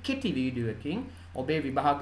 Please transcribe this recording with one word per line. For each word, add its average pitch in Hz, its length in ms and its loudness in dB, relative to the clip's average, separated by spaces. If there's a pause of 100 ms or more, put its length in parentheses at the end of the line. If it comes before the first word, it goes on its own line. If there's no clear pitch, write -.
කෙටි 269 280 0
වීඩියෝ 127 380 0
එකකින් 143 280 -4 (360)
ඔබේ 151 280 0
විභාග 139 400 2